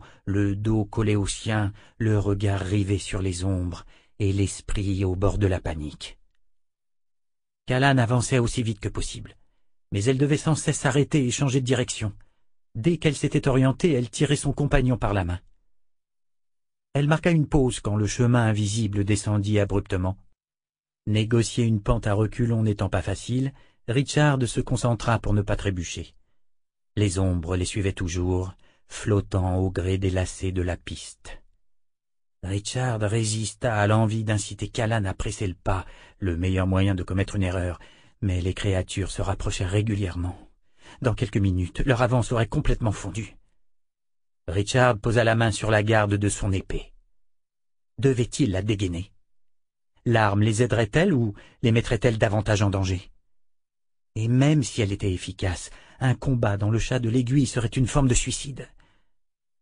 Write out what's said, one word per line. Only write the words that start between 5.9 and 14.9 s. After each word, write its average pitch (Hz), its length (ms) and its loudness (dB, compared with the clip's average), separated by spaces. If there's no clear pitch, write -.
Callan 135 320 4
avançait 123 420 2
aussi 120 220 0
vite 110 180 -4
que - 100 -4
possible, - 460 -8
mais 101 120 -2
elle 131 160 2
devait 143 180 2
sans 160 180 0
cesse - 240 0
s'arrêter 139 460 2
et 120 60 0
changer 139 280 0
de 131 60 -4
direction. 120 480 -2
Dès 156 220 2
qu'elle 151 180 0
s'était - 320 0
orientée, 131 460 4
elle 123 160 0
tirait 147 260 0
son 139 180 -2
compagnon 127 440 2